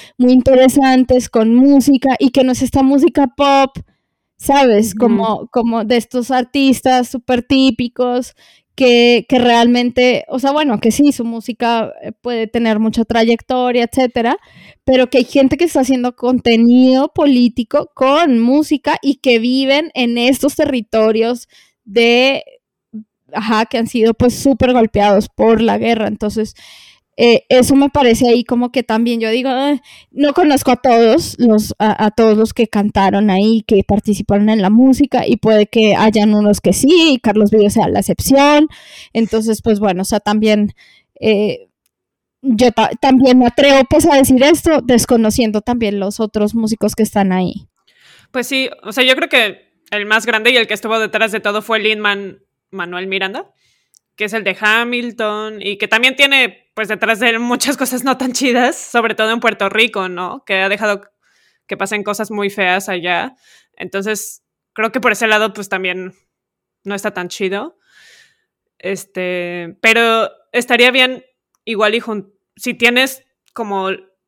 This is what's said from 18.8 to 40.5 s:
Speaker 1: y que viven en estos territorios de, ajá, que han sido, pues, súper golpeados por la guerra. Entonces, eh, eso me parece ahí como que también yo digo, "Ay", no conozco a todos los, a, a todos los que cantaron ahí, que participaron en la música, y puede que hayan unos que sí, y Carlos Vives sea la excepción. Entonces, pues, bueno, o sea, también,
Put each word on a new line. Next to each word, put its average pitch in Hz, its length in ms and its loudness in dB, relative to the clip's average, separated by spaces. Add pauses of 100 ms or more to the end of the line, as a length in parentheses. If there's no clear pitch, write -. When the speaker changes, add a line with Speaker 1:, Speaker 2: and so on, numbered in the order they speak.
Speaker 1:
y 269 180 -2
que 240 200 2
viven 269 560 -2
en 240 240 -2
estos 254 380 0
territorios 226 920 -2 (360)
de, 240 580 2 (880)
ajá, 220 340 -2
que - 120 -6
han 233 80 -4
sido, 226 280 0
pues, 247 200 0
súper 262 380 0
golpeados 208 560 2
por 220 320 2
la 214 180 0
guerra. 226 300 -2
Entonces, 214 460 -6 (640)
eh, 233 320 2
eso 254 280 4
me 277 140 4
parece 247 380 2
ahí 240 140 2
como 240 300 -2
que 254 100 -2
también 233 380 -2
yo 220 100 -4
digo, 247 180 -2
"Ay", 269 320 -2 (300)
no 285 240 0
conozco 277 380 2
a 240 40 0
todos 233 600 2
los, 214 400 2
a, 214 280 0
a 208 40 0
todos 220 260 2
los 220 160 0
que 233 140 -2
cantaron 202 640 0
ahí, 208 380 2
que 196 180 2
participaron 202 640 0
en 220 100 0
la 190 80 0
música, 254 560 2
y 254 120 0
puede 208 320 2
que 220 260 2
hayan 214 400 2
unos 208 260 2
que - 120 2
sí, 262 160 0 (260)
y 240 60 0
Carlos 208 320 0
Vives 208 220 4
sea 208 140 2
la - 120 -2
excepción. 285 680 2 (460)
Entonces, 220 500 -2
pues, 220 160 0
bueno, 190 240 -2
o - 20 -6
sea, 208 140 -4
también, 214 540 0 (480)